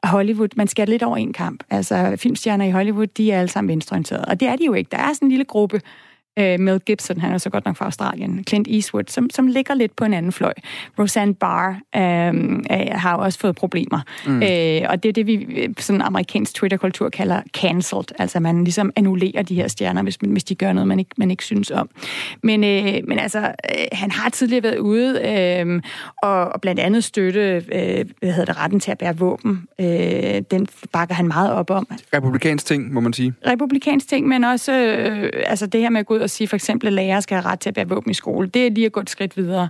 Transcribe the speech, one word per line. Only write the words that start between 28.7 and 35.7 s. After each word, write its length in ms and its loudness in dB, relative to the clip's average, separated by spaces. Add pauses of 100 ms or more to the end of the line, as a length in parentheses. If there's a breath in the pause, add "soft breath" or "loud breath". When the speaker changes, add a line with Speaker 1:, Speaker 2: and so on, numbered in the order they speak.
Speaker 1:
til 120 -4
at 60 -4
bære 200 -4
våben. 500 -2 (140)
Øh, 600 0 (100)
den 160 2 (260)
bakker 220 -2
han 120 2
meget 240 2
op 180 -2
om. 180 0 (260)
Speaker 2:
Republikansk 520 0
ting, 280 -2
må 60 0
man 140 2
sige. 200 0 (140)
Speaker 1:
Republikansk 600 0
ting, 180 0
men 160 4
også, 300 0
øh, 560 0 (160)
altså 220 0
det 140 2